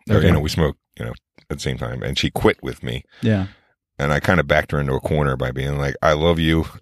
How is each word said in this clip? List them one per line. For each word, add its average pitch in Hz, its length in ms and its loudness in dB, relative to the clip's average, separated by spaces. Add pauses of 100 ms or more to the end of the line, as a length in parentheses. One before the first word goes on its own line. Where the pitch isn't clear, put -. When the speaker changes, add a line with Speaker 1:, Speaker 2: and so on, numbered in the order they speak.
Speaker 1:
Or, 104 80 4
Speaker 2:
Okay. 80 100 6
Speaker 1:
you 87 60 6
know, 78 60 4
we 73 100 0
smoked, 78 300 0 (200)
you - 60 -8
know, 60 80 -8 (360)
at 73 80 -8
the - 40 -14
same 65 160 -4
time, 60 260 -6
and 69 140 -4
she - 120 0
quit - 320 0
with - 220 -8
me. - 200 -6 (180)
Speaker 2:
Yeah. 104 260 2 (500)
Speaker 1:
And 71 160 0
I 73 80 2
kinda 85 220 2
backed 73 280 0
her 76 80 0
into 69 140 0
a 65 80 -2
corner 73 340 0
by 64 160 -4
being 67 260 -4
like, 69 240 -4
"I 78 120 4
love 82 260 2
you, 82 260 2 (160)